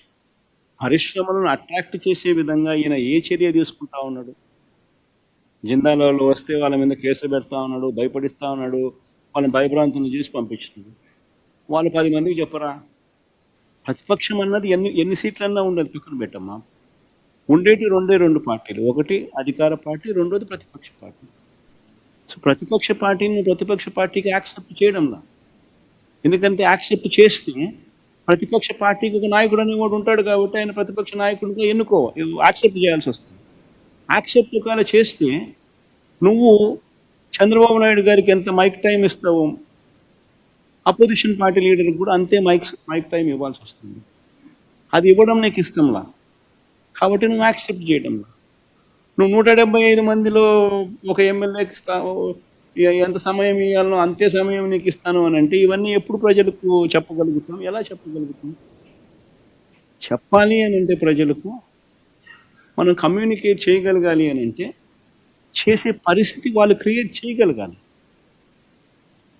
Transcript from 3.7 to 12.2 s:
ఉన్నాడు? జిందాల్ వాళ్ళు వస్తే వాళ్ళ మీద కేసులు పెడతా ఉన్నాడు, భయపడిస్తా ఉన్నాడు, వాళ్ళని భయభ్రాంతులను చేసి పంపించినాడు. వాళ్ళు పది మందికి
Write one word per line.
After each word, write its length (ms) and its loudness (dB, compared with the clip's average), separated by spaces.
ఉన్నాడు? 320 -12
జిందాల్ 380 0
వాళ్ళు 220 2
వస్తే 380 0
వాళ్ళ 140 -2
మీద 220 0
కేసులు 340 -4
పెడతా 260 -6
ఉన్నాడు, 340 -6
భయపడిస్తా 600 -6
ఉన్నాడు, 300 -6
వాళ్ళని 180 0
భయభ్రాంతులను 640 0
చేసి 160 -8
పంపించినాడు. 600 -12
వాళ్ళు 220 0
పది 240 0
మందికి 260 -2